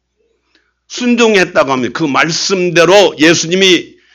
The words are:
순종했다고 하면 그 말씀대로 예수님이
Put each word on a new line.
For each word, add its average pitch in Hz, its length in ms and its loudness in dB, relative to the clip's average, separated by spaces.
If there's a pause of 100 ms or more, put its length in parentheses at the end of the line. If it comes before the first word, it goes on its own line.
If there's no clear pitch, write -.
(880)
순종했다고 208 840 0
하면 123 200 -4
그 165 120 -6
말씀대로 165 1120 0
예수님이 170 800 0 (180)